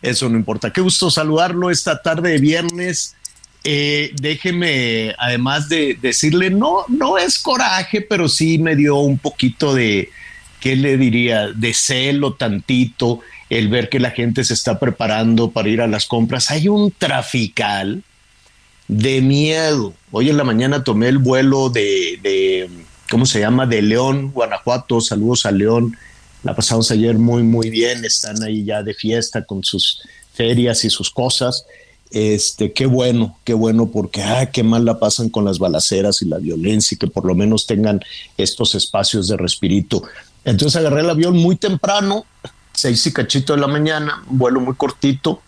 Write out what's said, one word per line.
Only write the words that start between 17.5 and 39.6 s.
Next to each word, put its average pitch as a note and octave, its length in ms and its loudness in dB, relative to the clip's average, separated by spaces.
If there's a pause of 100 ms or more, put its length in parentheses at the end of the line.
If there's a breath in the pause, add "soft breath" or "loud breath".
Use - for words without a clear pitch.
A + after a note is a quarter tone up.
de C3 340 0
miedo. D3 720 2 (160)
Hoy B2 200 2
en D3 60 4
la D3 80 2
mañana C3 400 0
tomé A2+ 240 2
el C3+ 100 4
vuelo C3 520 4
de, G2 520 0
de, F#2+ 460 0 (420)
¿cómo A#2+ 160 2
se A2+ 140 0
llama? B2 260 2
De A2+ 160 0
León, C3 500 0
Guanajuato. A#2+ 680 -2
Saludos A2+ 460 0
a G2+ 60 0
León. A2+ 440 2 (460 loud breath)
La - 120 -4
pasamos A2+ 360 0
ayer A2+ 260 2
muy, A#2 260 4
muy A2+ 280 2
bien. A#2 340 -2
Están G#2+ 380 -4
ahí G#2+ 220 -4
ya G#2+ 180 -4
de G#2 100 -6
fiesta A2 520 -4
con F#2+ 200 -8
sus - 380 -4 (320 loud breath)
ferias A#2 500 2
y A2 60 0
sus - 200 -4
cosas. B2+ 540 -2 (460 loud breath)
Este, G#2+ 640 0
qué C3+ 140 -2
bueno, B2 580 2
qué A#2 100 0
bueno, A2+ 360 2
porque, G2+ 320 -4
ah, A#2 300 0
qué B2 100 0
mal A2+ 220 4
la A#2 160 2
pasan A2 300 0
con G#2 140 0
las F#2+ 140 0
balaceras F#2+ 640 0
y F2+ 40 -4
la D#2 120 -2
violencia, E2+ 560 -2
y - 40 -12
que G2 100 -2
por - 160 -4
lo F#2 100 2
menos G#2+ 320 2
tengan G#2 340 0 (360 loud breath)
estos - 380 -2
espacios F#2+ 520 -2
de G#2 100 0
respirito. F2+ 640 0 (420 loud breath)